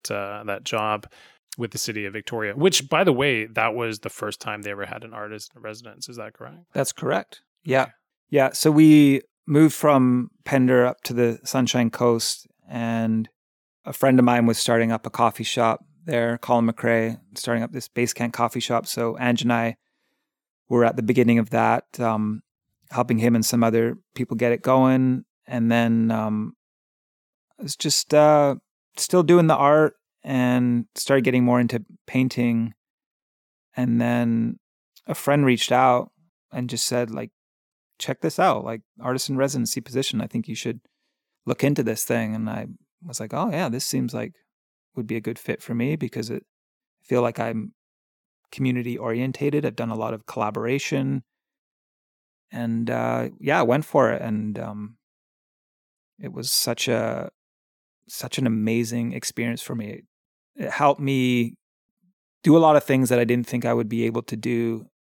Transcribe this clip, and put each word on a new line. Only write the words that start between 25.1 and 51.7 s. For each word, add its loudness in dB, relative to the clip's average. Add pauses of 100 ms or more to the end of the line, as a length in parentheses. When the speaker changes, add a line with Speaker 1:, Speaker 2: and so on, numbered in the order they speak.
Speaker 2:
And -2
then, 2
um, -4 (1040)
I -14
was -8
just, -2
uh, 6 (400)
still 2
doing 6
the 4
art 4 (280)
and 0 (100)
started 2
getting 2
more 4
into -2 (240)
painting. -2 (1040)
And 0
then 0 (480)
a -4
friend 2
reached 2
out 4 (400)
and -8
just -4
said, -2
like, -10 (680)
"Check -6
this -4
out, 2
like, -10 (180)
artist -4
in -4
residency -2
position. -4
I -4
think -6
you -8
should -8 (680)
look -4
into 0
this -4
thing." -2
And -6
I -8 (360)
was -12
like, -12
"Oh -4
yeah, -4
this -6
seems -4
like -8 (600)
would -8
be -4
a -6
good -8
fit -8
for -8
me -2
because -8
it, -8 (580)
I -20
feel 0
like -2
I'm -6 (800)
community -4
orientated. -4
I've -4
done -6
a -6
lot -4
of -12
collaboration." -4 (1300)